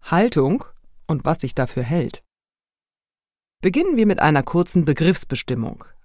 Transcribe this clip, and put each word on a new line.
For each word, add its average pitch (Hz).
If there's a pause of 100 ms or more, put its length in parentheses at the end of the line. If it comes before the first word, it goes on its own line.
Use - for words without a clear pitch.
Haltung 175 (420)
und 151
was 160
sich -
dafür 127
hält. 143 (1400)
Beginnen 294
wir 220
mit 196
einer 147
kurzen 175
Begriffsbestimmung. 139 (200)